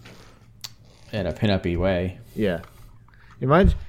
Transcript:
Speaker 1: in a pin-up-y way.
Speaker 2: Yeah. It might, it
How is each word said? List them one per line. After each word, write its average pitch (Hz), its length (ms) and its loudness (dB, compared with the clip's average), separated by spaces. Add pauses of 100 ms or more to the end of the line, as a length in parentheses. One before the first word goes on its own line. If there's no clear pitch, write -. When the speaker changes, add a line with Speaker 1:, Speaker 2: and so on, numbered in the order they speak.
(1120)
Speaker 1:
in 98 160 -4
a 78 60 -4
pin-up-y 92 420 0
way. 90 440 -2 (180)
Speaker 2:
Yeah. 92 240 -2 (800)
It 131 80 -2
might, 180 180 6
it - 80 4 (140)